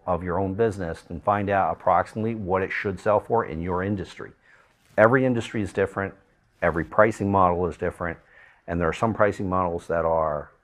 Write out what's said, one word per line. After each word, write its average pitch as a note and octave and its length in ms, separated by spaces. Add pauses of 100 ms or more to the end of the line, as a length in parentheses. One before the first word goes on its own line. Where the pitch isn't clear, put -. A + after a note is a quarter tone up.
of F2+ 180
your F2 160
own F#2+ 140
business F#2+ 560
and E2 140
find G#2 260
out F#2+ 220
approximately G#2+ 640
what F#2+ 260
it F#2 100
should F#2+ 280
sell G#2 200
for A2+ 240
in D#2 180
your F2+ 200
industry. F#2+ 500 (640)
Every B2 300
industry A#2 380
is F#2 100
different, G2 400 (480)
every E2 240
pricing G#2+ 460
model F2+ 340
is D#2+ 120
different, E2+ 420 (480)
and E2+ 120
there E2+ 80
are D#2+ 60
some A2+ 200
pricing G2+ 360
models F2+ 380
that E2+ 180
are D#2+ 460 (120)